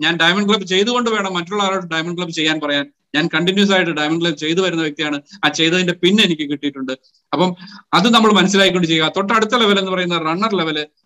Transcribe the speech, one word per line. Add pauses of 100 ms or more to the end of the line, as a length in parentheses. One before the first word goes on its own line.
ഞാൻ
diamond
club
ചെയ്തുകൊണ്ട്
വേണം
മറ്റുള്ള
ആളോട്
diamond
club
ചെയ്യാൻ
പറയാൻ. (240)
ഞാൻ
continuous
ആയിട്ട്
diamond
club
ചെയ്തു
വരുന്ന
വ്യക്തിയാണ്, (240)
ആ
ചെയ്തതിന്റെ
പിൻ
എനിക്ക്
കിട്ടിയിട്ടുണ്ട്. (420)
അപ്പം (380)
അത്
നമ്മൾ
മനസ്സിലാക്കിക്കൊണ്ട്
ചെയ്യുക.
തൊട്ടടുത്ത
level
എന്ന്
പറയുന്ന
runner
level, (180)